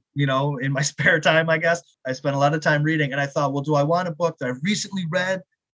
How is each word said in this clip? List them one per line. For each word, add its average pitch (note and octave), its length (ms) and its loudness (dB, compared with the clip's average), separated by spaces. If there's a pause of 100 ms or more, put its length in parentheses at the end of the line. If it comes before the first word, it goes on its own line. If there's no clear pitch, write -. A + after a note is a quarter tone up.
(160)
you C#3+ 100 2
know, C#3 320 0
in C3+ 140 -2
my C#3 100 -2
<laughs> C#3+ 120 -2
spare D#3 260 0
time, E3 300 4
I D#3+ 100 2
guess. E3+ 220 0 (260)
I C3 60 -2
spend C#3 220 -2
a C#3 40 0
lot C#3+ 160 4
of D#3 60 -2
time D3+ 200 2
reading, D3+ 300 0
and C#3 100 -2
I C#3 60 0
thought, C#3 260 -2
"Well, C#3 80 -2
do D3+ 140 0
I C#3+ 80 4
want E3+ 240 0
a E3+ 40 -4
book D#3+ 280 -2
that B2+ 100 -4
I've B2+ 140 -6
recently F#3+ 460 -4
read F#3 320 -2 (320)